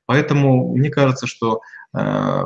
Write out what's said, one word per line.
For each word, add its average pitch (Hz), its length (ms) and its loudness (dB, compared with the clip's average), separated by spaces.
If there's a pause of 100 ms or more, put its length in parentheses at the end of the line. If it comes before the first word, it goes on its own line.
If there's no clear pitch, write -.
Поэтому 135 680 2
мне 139 140 0
кажется, 131 380 0
что 113 340 -4 (320)
э, 101 520 -2